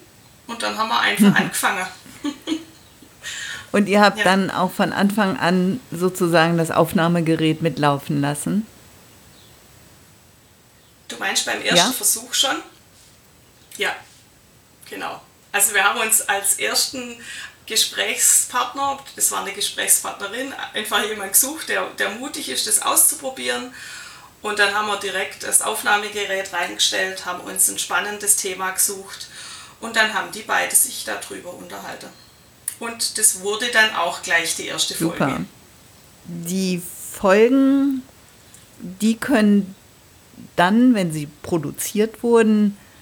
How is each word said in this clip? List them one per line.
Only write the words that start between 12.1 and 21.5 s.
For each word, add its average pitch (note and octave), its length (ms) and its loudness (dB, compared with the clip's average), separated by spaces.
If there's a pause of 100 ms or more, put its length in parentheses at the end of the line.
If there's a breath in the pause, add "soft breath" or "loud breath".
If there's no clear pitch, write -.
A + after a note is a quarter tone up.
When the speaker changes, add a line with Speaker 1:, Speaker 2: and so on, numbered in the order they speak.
Speaker 1:
schon? C4+ 220 0 (1200)
Ja, G3 160 -2 (960)
genau. - 320 -10 (300)
Also - 220 2
wir G3+ 100 4
haben G#3+ 160 2
uns A3 220 2
als G3 380 -2
ersten A#3+ 580 -2 (480 loud breath)
Gesprächspartner, - 1300 0 (180)
das - 140 0
war - 100 -4
eine F#3+ 100 -6
Gesprächspartnerin, G3+ 1000 -2 (200)
einfach G#3+ 300 -2
jemand G#3 300 -6
gesucht, D4+ 340 2